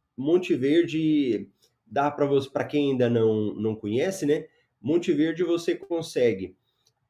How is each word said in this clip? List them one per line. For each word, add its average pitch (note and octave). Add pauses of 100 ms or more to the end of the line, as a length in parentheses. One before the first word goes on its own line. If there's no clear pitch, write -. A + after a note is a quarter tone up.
(160)
Monte E3+
Verde C#3+ (360)
dá C#3
pra D3
você, C#3
pra C3
quem C#3+
ainda B2
não, G#2+
não G#2+
conhece, C#3
né? D#3 (320)
Monte E3+
Verde E3
você E3+
consegue B2 (540)